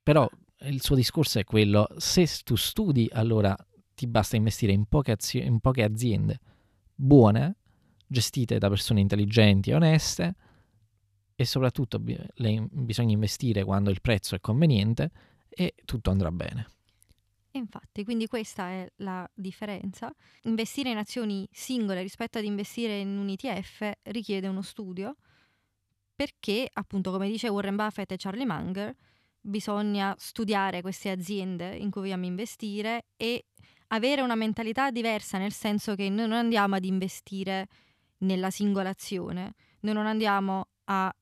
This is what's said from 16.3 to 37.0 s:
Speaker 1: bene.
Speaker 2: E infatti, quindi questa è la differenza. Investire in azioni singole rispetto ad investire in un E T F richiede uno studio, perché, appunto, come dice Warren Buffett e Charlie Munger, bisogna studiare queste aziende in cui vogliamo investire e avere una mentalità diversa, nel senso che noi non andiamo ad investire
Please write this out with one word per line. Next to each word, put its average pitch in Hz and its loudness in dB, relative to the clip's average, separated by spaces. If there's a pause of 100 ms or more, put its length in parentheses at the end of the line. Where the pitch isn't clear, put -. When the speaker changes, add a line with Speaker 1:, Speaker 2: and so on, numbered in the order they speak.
Speaker 1:
bene. 107 -8 (840)
Speaker 2:
E 277 -10
infatti, - -12
quindi 226 -2
questa 214 -8
è 185 -8 (100)
la 185 -10
differenza. 202 -12 (280)
Investire 226 -4
in 220 -4
azioni 208 -6
singole 202 -4
rispetto 226 -10
ad 214 -4
investire 208 -6
in 196 -6
un 202 -4
E 190 -6
T 262 -8 (100)
F 208 -8 (120)
richiede 202 -6
uno 190 -4
studio, 196 -10 (1000)
perché, 254 -4
appunto, 190 -6
come 190 -2
dice 226 -4
Warren 202 -2
Buffett 208 -6
e 185 -8
Charlie 220 -6
Munger, 190 -6 (460)
bisogna 202 -2
studiare 196 -4
queste 190 -8
aziende 185 -6
in 202 -6
cui 196 -8
vogliamo 185 -6
investire 208 -8 (100)
e 233 -4 (420)
avere 254 0
una 247 0
mentalità 220 -2
diversa, 226 -4
nel 196 -2
senso 208 -4
che 196 -2
noi 208 -2
non 220 0
andiamo 208 2
ad 190 -2
investire 190 -6 (500)